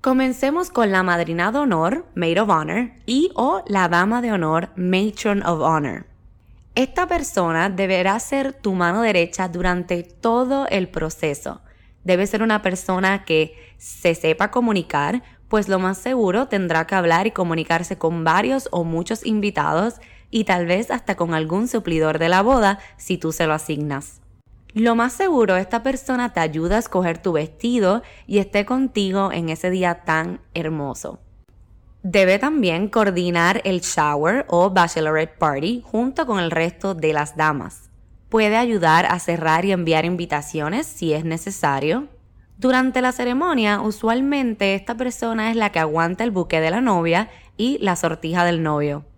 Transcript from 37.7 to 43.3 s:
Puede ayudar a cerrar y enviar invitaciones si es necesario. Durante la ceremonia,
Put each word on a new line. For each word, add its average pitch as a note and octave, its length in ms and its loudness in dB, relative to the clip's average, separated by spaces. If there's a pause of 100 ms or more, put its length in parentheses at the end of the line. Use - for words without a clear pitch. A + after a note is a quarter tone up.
Puede A3 300 2
ayudar F3+ 480 4
a - 140 0
cerrar E3 440 0
y G3 80 0
enviar E3 320 2
invitaciones E3+ 840 -4
si D#3+ 260 -4
es D#3 100 -2
necesario. E3 880 -2 (480)
Durante B3+ 440 2
la B3+ 120 0
ceremonia, B3 640 0